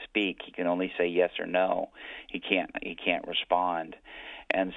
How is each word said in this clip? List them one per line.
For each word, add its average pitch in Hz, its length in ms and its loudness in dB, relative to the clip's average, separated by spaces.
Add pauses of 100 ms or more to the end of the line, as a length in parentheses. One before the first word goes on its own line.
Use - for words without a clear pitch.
speak. 98 420 0
He - 60 -16
can 90 160 -2
only 90 320 2
say 87 80 4
yes 87 320 4
or 87 80 -4
no. 90 440 2 (380)
He 90 120 -4
can't, - 320 0 (100)
he 85 140 -8
can't 87 320 0
respond." 87 680 0 (560)
And 92 260 2